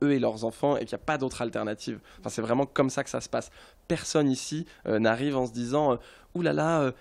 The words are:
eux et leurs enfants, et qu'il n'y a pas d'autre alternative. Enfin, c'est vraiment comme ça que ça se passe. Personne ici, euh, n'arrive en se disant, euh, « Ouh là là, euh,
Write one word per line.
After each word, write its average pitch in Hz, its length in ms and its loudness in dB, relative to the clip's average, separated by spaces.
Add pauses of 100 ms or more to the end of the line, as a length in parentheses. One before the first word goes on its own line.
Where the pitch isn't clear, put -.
eux 143 80 4
et 139 80 4
leurs 113 260 0
enfants, 139 320 0
et - 40 -2
qu'il - 160 -8
n'y - 60 -10
a - 40 -8
pas 151 120 0
d'autre 131 220 -4
alternative. 110 600 -6 (180)
Enfin, - 120 -10
c'est 110 120 -4
vraiment 120 240 2
comme 135 240 0
ça 139 140 -4
que - 60 -14
ça 120 100 -4
se - 80 -14
passe. - 220 -4 (360)
Personne 156 420 0
ici, 151 380 -2 (220)
euh, 110 100 2
n'arrive 120 380 2
en 127 100 0
se 113 60 -8
disant, 127 400 2
euh, « 120 40 2 (380)
Ouh 175 80 -2
là 156 100 2
là, 156 300 2
euh, 127 180 2